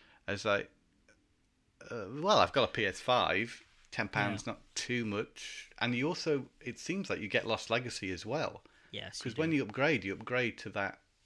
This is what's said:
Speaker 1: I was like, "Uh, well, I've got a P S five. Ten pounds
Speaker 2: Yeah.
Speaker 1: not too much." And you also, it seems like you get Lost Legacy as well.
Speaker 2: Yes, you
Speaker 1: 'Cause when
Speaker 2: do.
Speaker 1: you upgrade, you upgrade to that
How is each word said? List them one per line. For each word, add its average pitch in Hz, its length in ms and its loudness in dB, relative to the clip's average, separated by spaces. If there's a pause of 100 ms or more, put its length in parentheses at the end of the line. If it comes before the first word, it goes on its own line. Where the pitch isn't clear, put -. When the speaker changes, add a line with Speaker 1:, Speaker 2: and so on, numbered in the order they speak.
(260)
Speaker 1:
I 98 60 -2
was 101 140 -6
like, 101 240 2 (1200)
"Uh, 110 240 -8
well, 175 240 6
I've 90 140 8
got 127 180 6
a - 20 -18
P 107 140 2
S 92 120 0
five. 104 640 2 (280)
Ten 104 180 -2
pounds 101 380 0
Speaker 2:
Yeah. 113 60 -4
Speaker 1:
not - 220 -14
too 120 300 -2
much." - 760 -6
And 120 160 2
you 127 140 0
also, 147 380 0 (140)
it 120 180 -10
seems 185 320 -4
like 90 100 -2
you 104 80 -4
get 110 180 2
Lost 110 220 -2
Legacy 113 440 -2
as 87 120 -6
well. 123 380 -4 (300)
Speaker 2:
Yes, - 280 -10
you 127 100 -6
Speaker 1:
'Cause 110 80 -10
when 160 120 2
Speaker 2:
do. 156 60 4
Speaker 1:
you 135 80 4
upgrade, 123 400 0
you 98 80 -2
upgrade 120 460 -2
to 104 120 -10
that 98 300 -2 (260)